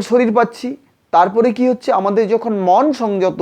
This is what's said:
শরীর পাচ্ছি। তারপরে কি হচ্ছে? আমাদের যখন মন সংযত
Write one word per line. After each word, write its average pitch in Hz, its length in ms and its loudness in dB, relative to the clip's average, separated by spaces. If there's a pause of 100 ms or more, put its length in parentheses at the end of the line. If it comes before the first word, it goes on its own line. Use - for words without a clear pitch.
(100)
শরীর 240 260 2
পাচ্ছি। 233 320 -2 (460)
তারপরে 190 420 2
কি 247 140 0
হচ্ছে? 247 200 -4 (100)
আমাদের 202 240 0 (100)
যখন 226 180 -2 (160)
মন 208 160 4 (160)
সংযত 196 420 -2